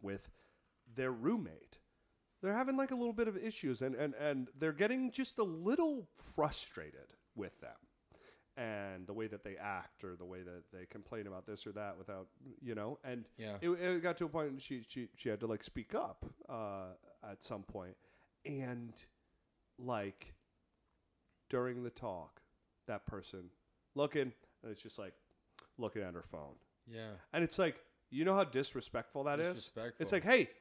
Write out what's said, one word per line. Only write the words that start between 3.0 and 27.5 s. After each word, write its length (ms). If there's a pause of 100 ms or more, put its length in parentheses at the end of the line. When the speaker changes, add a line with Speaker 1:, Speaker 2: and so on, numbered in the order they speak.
Speaker 1:
bit 160
of 80
issues, 460
and, 120
and, 200
and 340 (100)
they're 140
getting 380
just 280
a 60
little 680
frustrated 1000 (220)
with 260
them. 160 (800)
And 500
the 80
way 120
that 160
they 140
act 480
or 100
the 100
way 200
that 180 (100)
they 140
complain 400
about 180
this 220
or 60
that 260
without, 300 (340)
you 140
know, 260
and 220 (120)
Speaker 2:
Yeah. 240
Speaker 1:
it, 100
it 320
got 160
to 80
a 20
point 340
she, 240
she, 300
she 120
had 120
to, 80
like, 160
speak 300
up, 300 (240)
uh, 440 (360)
at 140
some 220
point. 320 (500)
And, 460 (840)
like, 560 (1120)
during 340
the 80
talk, 520 (440)
that 200
person 440 (460)
looking, 360 (300)
and 80
it's 120
just, 180
like, 140 (640)
looking 260
at 120
her 160
phone. 240 (320)
Speaker 2:
Yeah. 240 (220)
Speaker 1:
And 100
it's 160